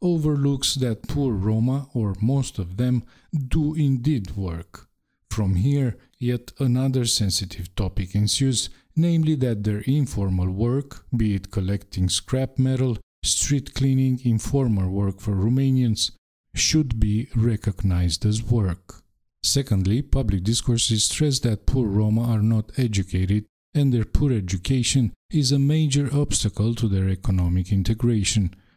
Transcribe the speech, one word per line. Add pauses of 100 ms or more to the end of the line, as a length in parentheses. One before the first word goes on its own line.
overlooks
that
poor
Roma,
or
most
of
them, (440)
do
indeed
work. (400)
From
here, (240)
yet
another
sensitive
topic
ensues, (240)
namely
that
their
informal
work, (100)
be
it
collecting
scrap
metal, (260)
street
cleaning,
informal
work
for
Romanians, (440)
should
be
recognized
as
work. (400)
Secondly,
public
discourses
stress
that
poor
Roma
are
not
educated (280)
and
their
poor
education (160)
is
a
major
obstacle
to
their
economic
integration. (240)